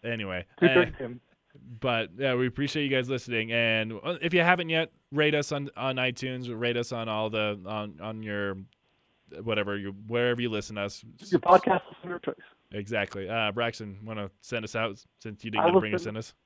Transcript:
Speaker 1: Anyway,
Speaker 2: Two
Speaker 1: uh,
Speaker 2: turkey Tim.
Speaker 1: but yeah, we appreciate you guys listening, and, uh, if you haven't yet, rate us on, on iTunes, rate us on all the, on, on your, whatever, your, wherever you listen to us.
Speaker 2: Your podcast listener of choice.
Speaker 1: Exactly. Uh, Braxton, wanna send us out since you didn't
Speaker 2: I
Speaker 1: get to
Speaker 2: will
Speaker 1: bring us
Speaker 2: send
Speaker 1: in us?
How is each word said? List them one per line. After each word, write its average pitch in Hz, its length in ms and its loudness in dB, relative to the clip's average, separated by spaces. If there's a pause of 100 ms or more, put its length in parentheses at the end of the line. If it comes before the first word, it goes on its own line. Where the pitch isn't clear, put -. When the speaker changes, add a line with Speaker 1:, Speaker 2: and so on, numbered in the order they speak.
Speaker 1:
Anyway, 101 420 -4 (140)
Speaker 2:
Two 175 60 6
Speaker 1:
uh, 131 80 6
Speaker 2:
turkey 175 240 4
Tim. 123 220 -10 (600)
Speaker 1:
but 117 360 0
yeah, 131 180 0
we 127 120 2
appreciate 143 380 -2
you 135 60 -2
guys 127 180 0
listening, 117 440 -2
and, 113 400 2 (120)
uh, 170 180 -4
if 165 100 0
you 175 80 6
haven't 175 280 4
yet, 160 240 0 (180)
rate 151 240 4
us 147 160 0
on, 143 260 -4
on 131 200 -2
iTunes, 127 600 -4
rate 120 200 0
us 120 160 -2
on 113 160 -4
all 110 220 0
the, 107 360 0
on, 104 340 -6
on 110 220 -8
your, 101 340 -2 (840)
whatever, 104 340 0
your, 98 160 -6 (140)
wherever 120 340 2
you 120 100 0
listen 107 260 -4
to 101 60 -2
us. 101 220 -6 (260)
Speaker 2:
Your 175 100 6
podcast 185 400 8 (100)
listener 180 260 -10
of - 60 -12
choice. - 120 -4 (380)
Speaker 1:
Exactly. 101 560 -4
Uh, 107 240 0
Braxton, 110 520 -4
wanna 107 260 -8 (120)
send 117 220 -6
us 107 120 -6
out 110 260 -2 (160)
since 107 260 -14
you 113 60 -6
didn't 107 140 2
Speaker 2:
I - 20 8
Speaker 1:
get 175 40 8
to 175 40 4
Speaker 2:
will 190 60 10
Speaker 1:
bring - 140 0
us 175 100 -2
Speaker 2:
send 110 120 -6
Speaker 1:
in - 20 -6
us? - 160 -10 (120)